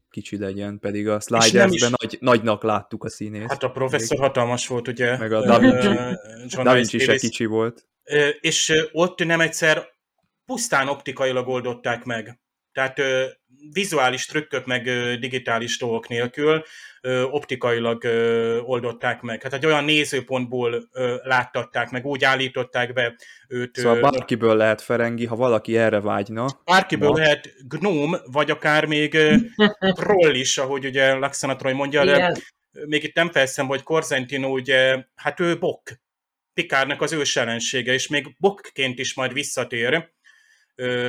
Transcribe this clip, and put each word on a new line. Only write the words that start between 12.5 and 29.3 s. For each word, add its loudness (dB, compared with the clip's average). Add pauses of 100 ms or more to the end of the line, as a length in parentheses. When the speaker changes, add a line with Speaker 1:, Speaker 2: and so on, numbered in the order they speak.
Speaker 2:
Tehát, -4
ö, 0 (480)
vizuális 0
trükkök -6
meg, -2
ö, -2
digitális -4
dolgok -4
nélkül, 0 (380)
ö, 0
optikailag, -2
ö, 0
oldották -4
meg. -10
Hát -8
egy -2
olyan 2
nézőpontból, -2
ö, -4
láttatták -2
meg, -6
úgy -2
állították 0
be -2 (320)
őt, -6
Speaker 1:
Szóval 4
Speaker 2:
ö, 2
Speaker 1:
bárkiből 2
lehet 4
ferengi, -2
ha -6
valaki 0
erre 4
vágyna. -4 (180)
Speaker 2:
Bárkiből 4
Speaker 1:
Ma- 4
Speaker 2:
lehet 2 (140)
gnóm, -2
vagy -2
akár 2
még, 0
ö, 6 (220)